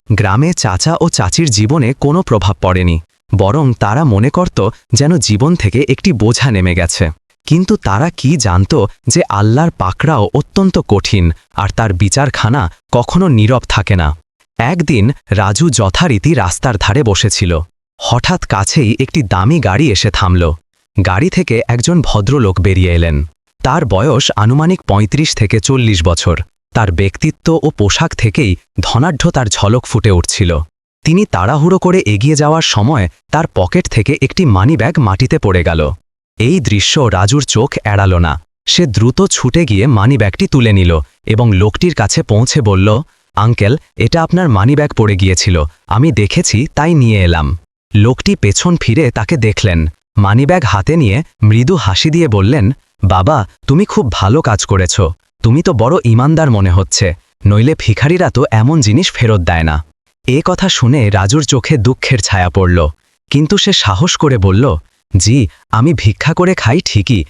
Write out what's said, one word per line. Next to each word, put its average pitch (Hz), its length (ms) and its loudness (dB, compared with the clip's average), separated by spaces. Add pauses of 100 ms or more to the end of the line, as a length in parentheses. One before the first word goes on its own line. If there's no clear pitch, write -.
(120)
গ্রামে 104 400 0
চাচা 131 480 -2
ও 170 80 2
চাচির 139 420 0
জীবনে 117 420 0
কোনো 147 300 0
প্রভাব 98 400 0
পড়েনি, 90 380 0 (360)
বরং 120 380 0
তারা 113 300 -2
মনে 117 260 2
করত 175 380 -2 (240)
যেন 143 240 2
জীবন 120 380 0
থেকে 127 340 -2
একটি 151 240 0
বোঝা 120 380 0
নেমে 90 240 0
গেছে। 85 360 -2 (360)
কিন্তু 185 300 2
তারা 113 340 -2
কি 156 260 -2
জানত 101 500 0 (200)
যে 170 220 0
আল্লাহর 113 420 0
পাকড়াও 107 640 -2
অত্যন্ত 185 440 -2 (100)
কঠিন, 92 440 0 (220)
আর 98 140 -4
তার 110 240 -2
বিচারখানা 107 800 -2 (220)
কখনো 175 360 0
নীরব 117 400 2
থাকে 101 280 -2
না। 80 200 -2 (420)
একদিন 139 520 0 (200)
রাজু 104 400 0
যথারীতি 120 640 0
রাস্তার 113 460 -2
ধারে 143 220 0
বসেছিল। 95 580 0 (400)
হঠাৎ - 460 -2
কাছেই 110 540 0
একটি 135 220 -2
দামি 104 380 0
গাড়ি 117 320 0
এসে 98 180 0
থামল। 90 420 0 (540)
গাড়ি 101 240 0
থেকে 117 380 -2
একজন 131 360 0
ভদ্রলোক 107 560 0
বেরিয়ে 92 320 2
এলেন। 82 320 0 (380)
তার 147 220 0
বয়স 113 520 0
আনুমানিক 143 460 2
পঁয়ত্রিশ 107 520 -2
থেকে 110 260 0
চল্লিশ 113 440 0
বছর। 85 340 -2 (360)
তার 104 180 0
ব্যক্তিত্ব 151 720 -2
ও 151 80 0
পোশাক 104 440 -2
থেকেই 101 420 0 (240)
ধনাঢ্য 156 500 0
তার 127 160 -2
ঝলক 104 400 -2
ফুটে 110 240 0
উঠছিল। 87 480 0 (460)
তিনি 180 200 2
তাড়াহুড়ো 147 540 0
করে 180 200 2
এগিয়ে 104 360 0
যাওয়ার 151 280 0
সময় 107 460 0 (240)
তার 156 120 0 (100)
পকেট 131 360 -2
থেকে 117 320 -4
একটি 139 220 -2
মানিব্যাগ 123 540 2
মাটিতে 123 400 0
পড়ে 90 260 0
গেল। 78 260 0 (480)
এই 135 220 0
দৃশ্য 104 400 -2
রাজুর 104 420 0
চোখ 120 320 -2 (100)
এড়াল 98 300 0
না। 85 260 0 (280)
সে 180 180 2
দ্রুত 117 360 0
ছুটে 170 420 -2
গিয়ে 104 220 0
মানিব্যাগটি 117 600 0
তুলে 117 260 2
নিল 87 260 2 (280)
এবং 120 260 0
লোকটির 104 420 0
কাছে 113 280 -2
পৌঁছে 120 380 0
বলল, 104 420 2 (320)
"আঙ্কেল, 110 440 0 (180)
এটা 160 260 0
আপনার 175 260 0
মানিব্যাগ 135 440 2
পড়ে 104 240 0
গিয়েছিল, 90 480 0 (220)
আমি 127 260 2
দেখেছি 107 640 0
তাই 165 200 0
নিয়ে 113 280 2
এলাম।" 82 340 0 (380)
লোকটি 123 420 2
পেছন 165 440 0
ফিরে 127 300 0
তাকে - 260 -2
দেখলেন। 98 500 0 (300)
মানিব্যাগ 131 480 2
হাতে 101 320 -2
নিয়ে 135 260 2 (200)
মৃদু 120 340 2
হাসি 127 340 0
দিয়ে 151 180 2
বললেন, 104 440 2 (320)
"বাবা, 95 420 2 (200)
তুমি 160 180 2
খুব 151 280 -2
ভালো 117 300 0
কাজ 107 220 -2
করেছ। 92 360 0 (420)
তুমি 127 200 2
তো 185 100 0
বড় 131 320 2
ইমানদার 139 460 2
মনে 98 200 2
হচ্ছে, 90 440 0 (320)
নইলে 110 320 2
ভিখারিরা 147 520 0
তো 123 220 0
এমন 127 280 2
জিনিস 120 320 0
ফেরত 113 280 0
দেয় 82 220 -2
না।" 78 220 -2 (420)
এ 131 180 0
কথা 185 240 -2
শুনে 127 420 2
রাজুর 104 340 0
চোখে 143 320 0
দুঃখের 123 420 0
ছায়া 92 320 -2
পড়ল, 90 380 2 (420)
কিন্তু 151 260 0
সে 196 160 0
সাহস 113 440 -2
করে 131 220 0
বলল, 98 380 2 (400)
"জি, 107 320 2 (220)
আমি 131 240 0
ভিক্ষা 113 400 -2
করে 180 200 0
খাই 147 300 0
ঠিকই, 98 460 -2